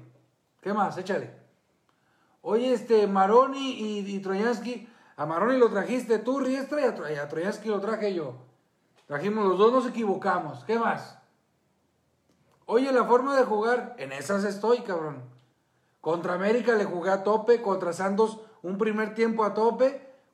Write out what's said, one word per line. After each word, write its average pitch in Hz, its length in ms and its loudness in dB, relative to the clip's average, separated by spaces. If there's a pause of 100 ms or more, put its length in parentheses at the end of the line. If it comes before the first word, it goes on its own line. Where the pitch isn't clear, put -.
(640)
¿Qué 190 100 -4
más? 139 240 0
Échale. 180 480 -6 (1000)
Oye, 240 280 2
este, 214 320 4
Maroni 254 640 4
y, 208 440 -6
y 196 40 -4
Troyansky, 214 680 -4 (300)
a 143 80 -6
Maroni 180 320 0
lo 233 140 6
trajiste 202 480 -2
tú, 254 220 -2
Riestra, 269 420 -4
y - 20 -2
a 226 100 0
Tro-, 151 160 -8
y 151 60 -4
a 143 100 -6
Troyansky 185 440 -6
lo 202 100 -2
traje 208 320 -4
yo. 147 220 -6 (720)
Trajimos 196 420 -2
los 180 80 2
dos, 214 160 6
nos 254 140 2
equivocamos. 185 800 -4
¿Qué 226 140 -2
más? - 400 -4 (1500)
Oye, 262 260 2
la 240 120 4
forma 247 300 4
de 254 100 6
jugar, 214 540 0
en 135 140 -10
esas 196 320 -2
estoy, 214 360 0
cabrón. 156 420 -6 (800)
Contra 175 320 -2
América 220 400 2
le 202 100 2
jugué 175 240 -4
a 196 160 0
tope, 220 380 4
contra 185 320 -2
Santos 196 460 0 (200)
un 180 160 -8
primer 214 380 -2
tiempo 220 300 0
a 196 100 -2
tope, 233 520 0 (280)